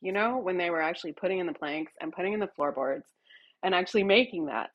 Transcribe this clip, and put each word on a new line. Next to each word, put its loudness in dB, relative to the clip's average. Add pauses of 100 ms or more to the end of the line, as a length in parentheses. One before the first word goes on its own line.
you -2
know, 2
when -2
they 0
were 0
actually -2
putting -2
in -2
the -4
planks -6
and -8
putting -4
in -2
the -2
floorboards -2 (560)
and 2
actually 2
making 4
that. -4